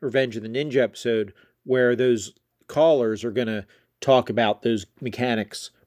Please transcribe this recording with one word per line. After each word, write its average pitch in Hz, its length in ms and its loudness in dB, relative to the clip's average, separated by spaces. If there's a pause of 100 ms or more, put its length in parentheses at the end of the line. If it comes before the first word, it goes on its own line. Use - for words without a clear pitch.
Revenge 127 340 0
of 107 80 -8
the 110 60 -10
Ninja 131 340 0
episode, 110 500 -2 (300)
where 123 320 2
those 120 380 0 (340)
callers 127 560 2
are 117 80 -4
gonna 110 340 -4 (360)
talk 127 280 4
about 107 320 0
those 113 240 -2 (160)
mechanics 120 720 -6 (160)